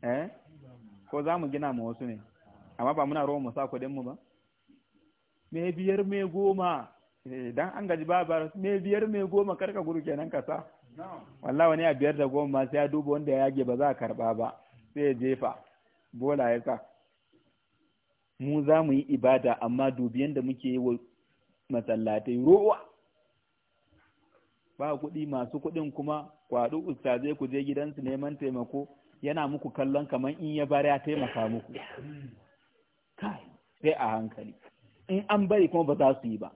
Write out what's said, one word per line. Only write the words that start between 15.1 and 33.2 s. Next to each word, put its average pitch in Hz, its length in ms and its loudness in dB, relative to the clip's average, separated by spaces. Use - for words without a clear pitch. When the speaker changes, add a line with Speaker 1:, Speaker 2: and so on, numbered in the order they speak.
Speaker 1:
jefa. 123 420 -2
Bola 127 380 2
ya 120 120 2
sa. 117 160 -2
Mu 143 260 0
za 160 180 6
mu 147 100 2
yi 135 80 4
ibada, 127 600 4
amma 123 300 0
dubi 123 300 -2
yanda 139 200 -2
muke 127 280 -4
yi 127 80 0
wa 123 180 2
masallatai 113 760 -2
rowa. 202 340 8
Ba 147 200 -2
kuɗi, 151 300 -4
masu 131 320 -4
kuɗin 156 320 -4
kuma, 147 400 -6
kwaɗu 123 280 0
ustazai 131 480 0
ku 143 120 -4
je 135 160 -2
gidansu 143 380 -4
neman 135 360 -4
taimako, 135 500 -4
yana 151 260 -2
muku 139 240 -4
kallon 139 360 0
kamar 131 320 -2
in 151 160 -4
ya 147 100 2
bar 143 200 2
ya 143 140 4
taimaka 127 500 -2
muku. 113 240 -6
Speaker 2:
Mm. 143 280 -14
Speaker 1:
Kai, 196 240 -8